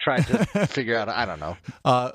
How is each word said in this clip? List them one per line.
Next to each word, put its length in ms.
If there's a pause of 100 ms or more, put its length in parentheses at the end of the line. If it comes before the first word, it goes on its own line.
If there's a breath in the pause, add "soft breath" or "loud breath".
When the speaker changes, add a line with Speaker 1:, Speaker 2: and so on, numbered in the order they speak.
Speaker 1:
tried 280
to 380
Speaker 2:
<laughs> 20
Speaker 1:
figure 280
out, 120
I 180
don't 140
know. 160 (280 loud breath)
Speaker 2:
Uh, 300